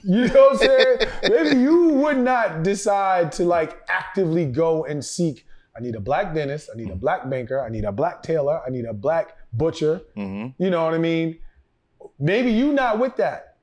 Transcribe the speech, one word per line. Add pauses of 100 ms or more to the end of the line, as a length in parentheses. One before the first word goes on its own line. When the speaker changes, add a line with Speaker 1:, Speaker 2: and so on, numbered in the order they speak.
Speaker 1:
You
know
what
I'm
saying? (320)
Maybe
you
would
not
decide
to,
like, (100)
actively
go
and
seek, (280)
"I
need
a
black
dentist,
I
need
a
Speaker 2:
Mm.
Speaker 1:
black
banker,
I
need
a
black
tailor,
I
need
a
black (160)
butcher." (160)
Speaker 2:
Mm-hmm.
Speaker 1:
You
know
what
I
mean? (840)
Maybe
you
not
with
that.